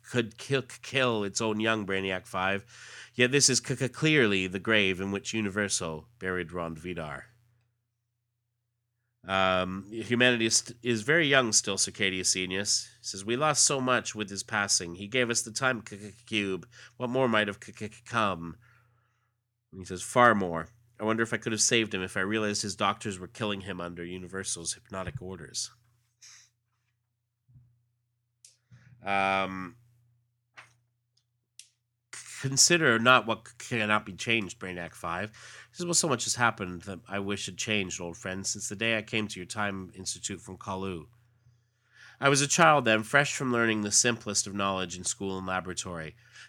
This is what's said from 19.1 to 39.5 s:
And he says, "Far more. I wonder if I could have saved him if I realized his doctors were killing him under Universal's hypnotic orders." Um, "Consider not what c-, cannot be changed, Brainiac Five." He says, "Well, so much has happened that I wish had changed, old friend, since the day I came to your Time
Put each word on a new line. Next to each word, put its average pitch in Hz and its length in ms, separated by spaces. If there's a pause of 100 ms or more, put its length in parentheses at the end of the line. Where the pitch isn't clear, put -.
And 95 80
he 92 40
says, 92 180
"Far 123 320
more. 85 340 (300)
I 107 60
wonder 113 180
if 113 100
I 110 60
could 113 140
have 107 100
saved 110 320
him 92 80
if 92 140
I 98 40
realized 104 420
his 98 140
doctors 101 420
were 90 80
killing 104 360
him 90 180
under 87 240
Universal's 90 680
hypnotic 92 460
orders." 92 500 (3250)
Um, 95 720 (2750)
"Consider 135 560
not 117 280
what 113 220 (120)
c-, 123 180
cannot 107 260
be 98 80
changed, 101 460
Brainiac 87 360
Five." 90 360
He - 460
says, 175 100
"Well, 170 80
so 165 140
much 123 160
has - 100
happened 98 480
that 95 160 (100)
I 98 120
wish 101 260
had 90 100
changed, 98 440
old 85 160
friend, 95 300
since - 220
the 104 80
day 113 220
I 107 40
came 107 260
to 101 100
your 90 80
Time 98 480